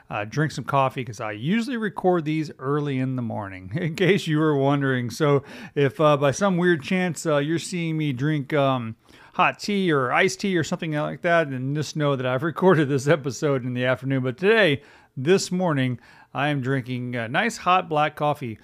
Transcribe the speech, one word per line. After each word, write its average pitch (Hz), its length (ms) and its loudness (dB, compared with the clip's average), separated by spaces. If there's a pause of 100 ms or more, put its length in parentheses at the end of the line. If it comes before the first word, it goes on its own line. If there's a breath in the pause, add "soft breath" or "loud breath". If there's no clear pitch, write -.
uh, 104 160 -4
drink 143 260 -2
some 120 140 -10
coffee 135 400 0
'cause 117 160 -12
I 107 100 -6
usually 220 460 -2
record 180 480 0
these 156 340 -2
early 143 400 -2
in 131 160 -2
the 127 60 -4
morning, 98 500 -8
<laughs> 117 40 -6
in 170 200 -4
case 185 320 2
you 151 120 2
were 156 180 2
wondering. 135 520 0
So 143 340 2 (300 loud breath)
if, 143 280 0
uh, 147 160 6
by 139 140 2
some 196 260 0
weird 175 260 2
chance, 180 420 -2
uh, 151 120 2
you're 151 220 -2
seeing 165 380 -4
me 151 140 0
drink, 143 420 -2
um, 131 440 0 (380 loud breath)
hot 151 240 2
tea 196 300 0
or 131 220 2
iced 170 300 0
tea 190 160 0
or 156 80 2
something 175 260 -6
like 151 300 -4
that, 170 280 2
then 131 240 -4
just 147 220 -4
know 147 220 0
that 127 80 -4
I've 127 180 -2
<laughs> - 0 -
recorded 160 460 4
this 139 180 0
episode 139 560 0
in 127 100 -4
the 123 120 -2
afternoon. 131 380 0
But 127 140 -4
today, 196 440 4 (340 loud breath)
this 170 340 2
morning, 143 480 0 (360 loud breath)
I 139 160 0
am 143 120 0
drinking 123 540 -4
a 113 140 -4
nice 202 280 -2
hot 180 300 2
black 151 300 0
coffee, 139 460 -4